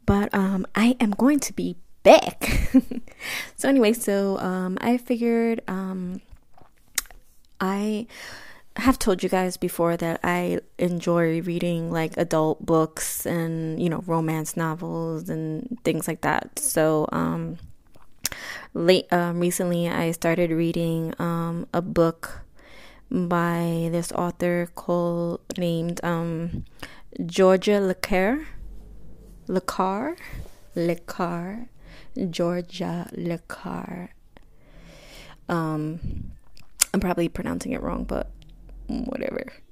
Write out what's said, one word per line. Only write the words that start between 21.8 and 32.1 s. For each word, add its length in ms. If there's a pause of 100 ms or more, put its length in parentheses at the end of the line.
book 600 (680)
by 840
this 200
author 640
called, 640 (180)
named, 460
um, 640 (600)
Georgia 540
Le 160
Carre. 500 (1000)
Le 140
Carre? 560 (580)
Le 200
Carre. 720 (600)